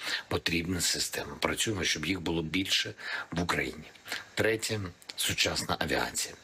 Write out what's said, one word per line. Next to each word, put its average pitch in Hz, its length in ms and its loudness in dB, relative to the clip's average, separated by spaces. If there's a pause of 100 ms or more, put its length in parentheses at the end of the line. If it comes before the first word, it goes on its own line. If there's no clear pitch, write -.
(280)
потрібна 85 540 0
система. - 580 0
Працюємо, 92 440 2
щоб - 220 0
їх 92 160 0
було 82 200 0
більше 90 520 0 (380)
в 82 100 0
Україні. - 500 -2 (420)
Третє, 110 460 2 (360)
сучасна - 640 2
авіація. - 640 0